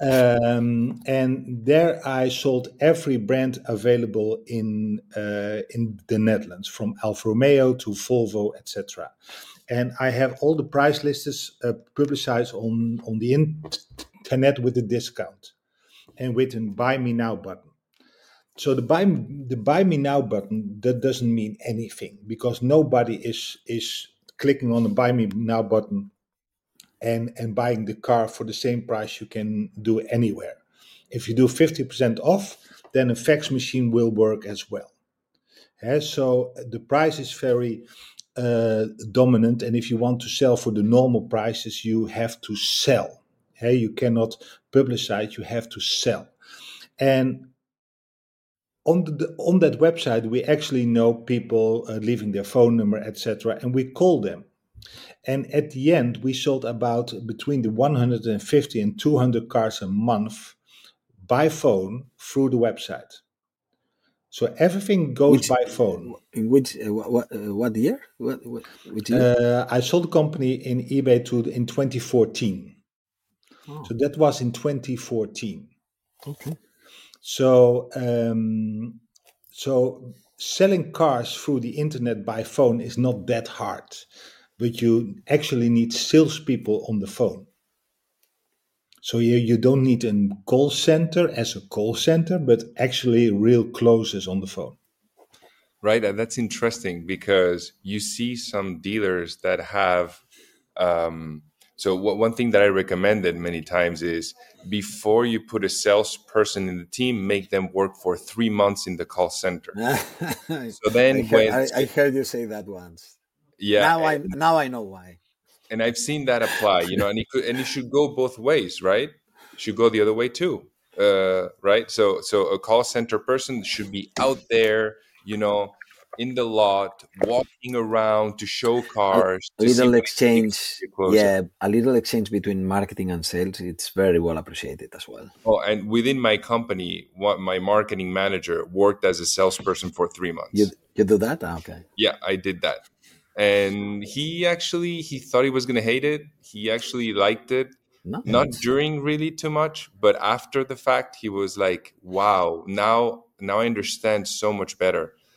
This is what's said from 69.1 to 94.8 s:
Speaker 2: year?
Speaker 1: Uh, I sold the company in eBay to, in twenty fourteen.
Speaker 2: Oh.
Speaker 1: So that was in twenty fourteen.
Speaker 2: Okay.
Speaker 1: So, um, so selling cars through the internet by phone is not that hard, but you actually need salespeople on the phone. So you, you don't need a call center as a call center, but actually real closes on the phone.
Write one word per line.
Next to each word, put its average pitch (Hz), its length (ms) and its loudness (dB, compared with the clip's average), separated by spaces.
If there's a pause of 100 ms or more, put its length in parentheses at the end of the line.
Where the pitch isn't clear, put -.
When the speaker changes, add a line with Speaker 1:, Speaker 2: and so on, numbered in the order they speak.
Speaker 2:
year? 123 280 4
Speaker 1:
Uh, 120 300 2
I 123 120 0
sold 170 240 0
the 160 40 -4
company 143 460 0
in 127 340 -6
eBay 127 380 2
to, 120 140 0
in 120 260 -2
twenty 127 320 -2
fourteen. 110 800 0 (920)
Speaker 2:
Oh. 147 180 -16
Speaker 1:
So 120 120 -8
that 143 180 0
was 147 240 4
in 120 120 -2
twenty 131 440 -4
fourteen. 107 720 -6 (580)
Speaker 2:
Okay. 143 300 -12 (640)
Speaker 1:
So, 123 720 4
um, 113 1080 -2 (500)
so 127 640 -2 (240)
selling - 540 0
cars 131 420 0
through 139 260 -4
the 117 160 -8
internet 120 480 -4
by 110 200 -6
phone 120 360 2
is 113 160 -10
not 120 300 0
that 117 220 -2
hard, - 460 -10 (640)
but 117 220 -4
you 117 360 2 (120)
actually 139 400 0
need 117 240 2
salespeople - 960 2
on 110 120 -2
the 95 80 -6
phone. 95 380 -4 (1600)
So - 160 -2
you, 117 180 4
you 117 220 4
don't 131 240 6
need 123 220 2
a 104 260 2 (160)
call 139 240 4
center 165 580 2
as - 280 -4
a 95 40 -14
call 110 340 -4
center, 165 440 2
but 120 240 4 (140)
actually 120 540 2
real 110 340 4
closes 113 640 2
on 95 120 -4
the 95 60 -10
phone. 87 300 -12 (1080)